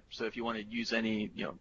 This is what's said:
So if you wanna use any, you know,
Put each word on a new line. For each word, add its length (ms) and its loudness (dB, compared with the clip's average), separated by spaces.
So 160 -2
if 100 -2
you 80 -2
wanna 160 0
use 320 -2
any, 420 4
you 100 -2
know, 160 -4